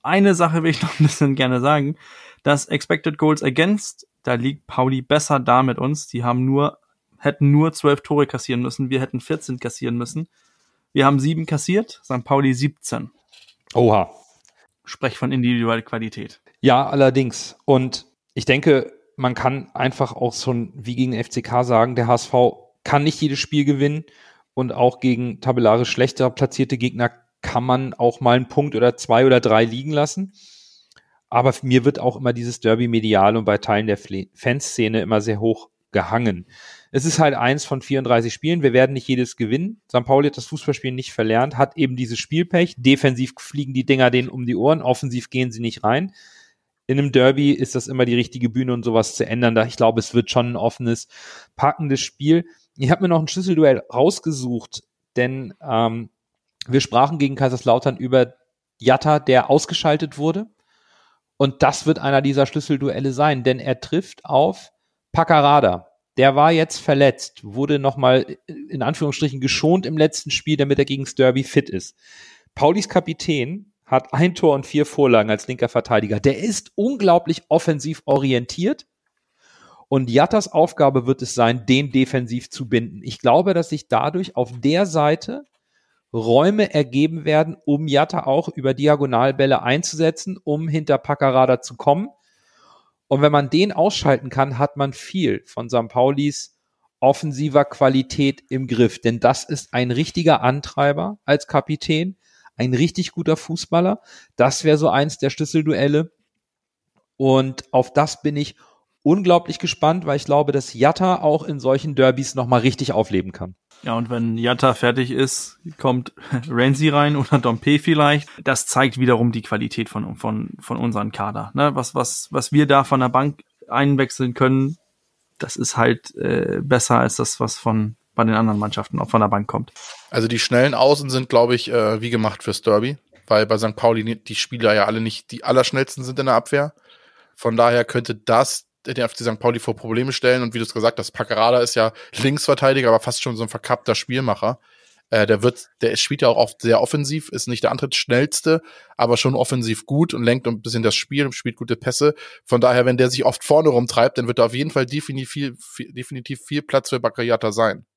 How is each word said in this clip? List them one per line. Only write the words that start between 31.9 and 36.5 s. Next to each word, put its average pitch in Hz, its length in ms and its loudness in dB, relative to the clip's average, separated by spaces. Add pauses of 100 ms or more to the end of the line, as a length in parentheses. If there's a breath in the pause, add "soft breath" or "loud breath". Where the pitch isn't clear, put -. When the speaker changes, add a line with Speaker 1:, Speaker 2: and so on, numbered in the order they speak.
Speaker 2:
auch - 160 -2
immer 123 160 -4
dieses 117 300 -8
Derby 113 260 2
medial 110 480 4
und 113 80 -2
bei 104 140 2
Teilen 107 300 0
der 101 100 0
Fle-, 95 360 -10
Fanszene 117 680 -2
immer 107 180 0
sehr 107 220 -4
hoch 113 280 -2 (220)
gehangen. 104 560 -2 (440 loud breath)